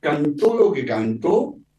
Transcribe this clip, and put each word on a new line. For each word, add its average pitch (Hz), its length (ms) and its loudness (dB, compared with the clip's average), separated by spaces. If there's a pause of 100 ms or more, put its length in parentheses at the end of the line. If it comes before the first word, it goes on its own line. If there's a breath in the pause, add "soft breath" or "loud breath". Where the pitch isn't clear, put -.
Cantó 151 560 0
lo - 160 4
que 131 120 -4
cantó, 113 720 -2 (220)